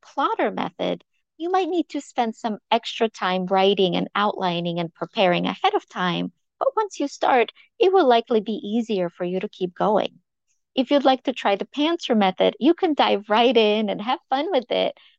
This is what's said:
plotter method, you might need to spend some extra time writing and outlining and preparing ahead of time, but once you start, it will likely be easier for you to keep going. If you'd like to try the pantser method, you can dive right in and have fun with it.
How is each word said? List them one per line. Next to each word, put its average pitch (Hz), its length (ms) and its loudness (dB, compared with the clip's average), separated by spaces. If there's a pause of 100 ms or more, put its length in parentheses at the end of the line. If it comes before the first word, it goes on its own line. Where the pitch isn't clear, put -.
(140)
plotter 285 380 -2
method, 180 540 -6 (320)
you 330 120 -6
might 370 200 0
need 339 220 -2
to 285 100 -8
spend 226 340 -6
some 214 220 -6 (120)
extra - 380 0
time 185 380 -2
writing 190 500 2
and - 200 -2
outlining 175 680 -2
and 170 120 -6
preparing 175 520 0
ahead 370 300 -2
of 339 120 -4
time, 180 460 -4 (260)
but 539 160 0
once 415 240 -4
you 285 80 -2
start, - 440 2 (280)
it 370 140 4
will 370 140 4
likely 233 340 2
be 214 120 -6
easier 202 560 -2
for - 140 -10
you 180 160 -4
to 175 100 -8
keep 180 260 -8
going. 190 440 0 (560)
If 254 160 0
you'd 285 140 2
like 262 180 2
to 262 100 -4
try 202 220 -2
the 214 100 -6
pantser 302 500 -2
method, 190 440 2
you 311 140 4
can 330 200 0
dive 214 360 0
right 233 260 4
in 214 340 2
and 185 120 -6
have 254 180 -4 (100)
fun 294 220 -2
with 269 200 -2
it. 185 260 -2 (220)